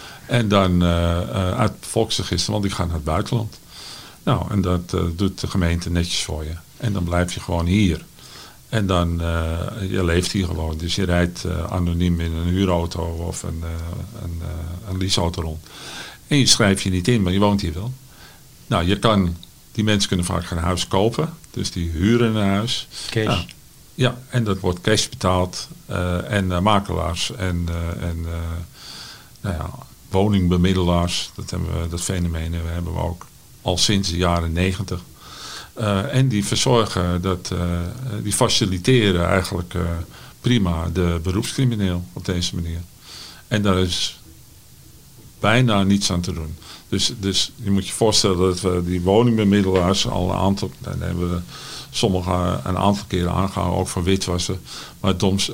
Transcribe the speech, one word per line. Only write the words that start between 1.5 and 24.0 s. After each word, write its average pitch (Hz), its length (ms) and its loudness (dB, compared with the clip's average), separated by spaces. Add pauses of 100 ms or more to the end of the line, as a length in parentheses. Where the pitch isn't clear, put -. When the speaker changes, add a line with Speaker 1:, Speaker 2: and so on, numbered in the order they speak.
Speaker 1:
uit 107 100 2
het - 100 -6
bevolkingsregister, - 720 -2
want 104 120 0
die 98 100 -2
gaat 90 120 -2
naar 85 100 -2
het 73 80 -4
buitenland. 107 560 -2 (640)
Nou, 107 280 0
en 98 100 2
dat, 87 320 0
eh, 90 80 0 (140)
doet 95 260 -2
de - 60 -4
gemeente 85 440 0
netjes 85 320 0
voor 78 200 -6
je. 78 100 -8 (240)
En 107 160 -2
dan 90 100 -2
blijf 87 300 0
je - 60 -8
gewoon 85 260 -2
hier. 92 360 4 (680)
En 110 180 0
dan, 87 340 2
eh, 82 300 0 (380)
je 98 160 0
leeft 85 260 2
hier 98 140 0
gewoon. 82 320 -4
Dus 85 180 -4
je 98 100 0
rijdt, 87 380 0
eh, 85 200 -2
anoniem 87 560 0
in 82 140 -2
een 82 140 -2
huurauto 87 540 0 (260)
of 87 160 -6
een, 85 200 -6
eh, 82 600 -8
een, 85 180 -8
eh, 82 500 -8
een 92 60 -2
leaseauto 95 440 0
rond. 80 260 -8 (600)
En 147 100 4
je 131 80 6
schrijft 98 360 4
je 104 80 -2
niet 92 180 0
in, 120 140 4
maar 87 120 2
je 98 60 2
woont 101 220 4
hier 82 120 -4
wel. 104 180 -8 (760)
Nou, 85 200 2
je 101 120 2
kan, 95 360 4 (360)
die 107 120 -2
mensen 104 240 2
kunnen 87 180 0
vaak 87 200 -2
geen 85 120 -4
huis 85 300 0
kopen. 117 420 2 (220)
Dus - 200 -6
die 85 180 -4
huren 110 460 2
een 101 140 2
huis. 104 380 -2 (220)
Speaker 2:
Cash. 110 160 0
Speaker 1:
Nou, 95 140 0 (560)
ja, 123 220 0 (120)